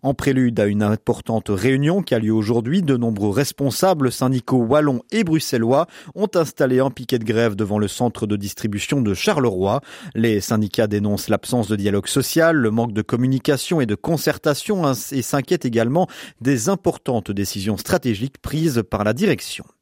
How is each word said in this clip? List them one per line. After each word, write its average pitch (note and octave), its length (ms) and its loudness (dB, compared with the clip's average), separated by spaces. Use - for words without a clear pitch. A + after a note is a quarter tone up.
En C#3 100 0
prélude B2+ 460 2
à G#2 80 4
une G#2 160 2
importante A2 680 -2
réunion C3+ 540 2
qui - 100 0
a A#2 60 2
lieu G#2+ 120 0
aujourd'hui, A#2 520 0
de C#3 120 2
nombreux G#2+ 360 0
responsables C#3 800 0
syndicaux C3 520 0
wallons C#3 380 2
et A3 120 2
bruxellois D3 640 2
ont G3+ 220 -2
installé C3 440 2
un C3+ 120 2
piquet B2+ 280 -2
de A2+ 60 -4
grève A2+ 300 2
devant G#2 240 0
le G#2 80 2
centre A#2 400 -2
de G#2 80 0
distribution G2+ 680 -4
de G#2 120 2
Charleroi. A#2 680 0
Les A2+ 260 2
syndicats G#2+ 480 0
dénoncent G#2 420 -2
l'absence G#2+ 380 -2
de G#2+ 80 0
dialogue G2+ 320 -2
social, E3 480 2
le A#2+ 140 2
manque A2 240 0
de G#2+ 80 -2
communication C3 800 0
et B2 60 2
de G#2 80 0
concertation, D#3+ 880 -2
hein, C3+ 80 2
et C3 120 -2
s'inquiètent C#3+ 420 -2
également A#2+ 420 2
des B2+ 300 0
importantes C#3 640 -2
décisions G2+ 460 -2
stratégiques B2 600 -2
prises D3 520 -2
par G#2 140 -2
la G#2+ 100 2
direction. E3+ 520 -2